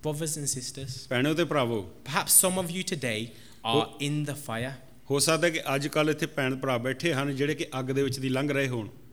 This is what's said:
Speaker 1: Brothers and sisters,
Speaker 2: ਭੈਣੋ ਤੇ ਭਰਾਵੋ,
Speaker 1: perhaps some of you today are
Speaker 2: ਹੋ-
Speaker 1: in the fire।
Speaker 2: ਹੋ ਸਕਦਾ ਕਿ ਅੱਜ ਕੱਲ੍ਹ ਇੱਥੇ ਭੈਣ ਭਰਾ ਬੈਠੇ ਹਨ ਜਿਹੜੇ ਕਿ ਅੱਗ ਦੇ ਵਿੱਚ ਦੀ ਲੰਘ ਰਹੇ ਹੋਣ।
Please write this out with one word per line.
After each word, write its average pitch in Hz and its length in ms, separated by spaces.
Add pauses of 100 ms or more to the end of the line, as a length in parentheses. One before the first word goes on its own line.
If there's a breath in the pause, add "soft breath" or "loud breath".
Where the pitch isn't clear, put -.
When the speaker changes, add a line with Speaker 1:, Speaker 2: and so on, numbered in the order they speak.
Speaker 1:
Brothers 151 300
and 143 100 (100)
sisters, 127 500
Speaker 2:
ਭੈਣੋ 131 260
ਤੇ 165 100
ਭਰਾਵੋ, 117 460 (140)
Speaker 1:
perhaps 151 260 (160)
some 185 200
of 170 80
you 185 80 (120)
today 117 300
are - 500
Speaker 2:
ਹੋ- 135 340
Speaker 1:
in 151 160
the 143 100
fire। 120 380 (380)
Speaker 2:
ਹੋ 139 80
ਸਕਦਾ 160 320
ਕਿ 160 100 (140)
ਅੱਜ 143 140
ਕੱਲ੍ਹ 156 220
ਇੱਥੇ 151 160
ਭੈਣ 131 300
ਭਰਾ 131 220
ਬੈਠੇ 131 360
ਹਨ 139 220
ਜਿਹੜੇ 143 180
ਕਿ - 120 (120)
ਅੱਗ 131 60
ਦੇ 135 180
ਵਿੱਚ 131 160
ਦੀ 131 100
ਲੰਘ 139 240
ਰਹੇ 135 160
ਹੋਣ। 113 200 (240)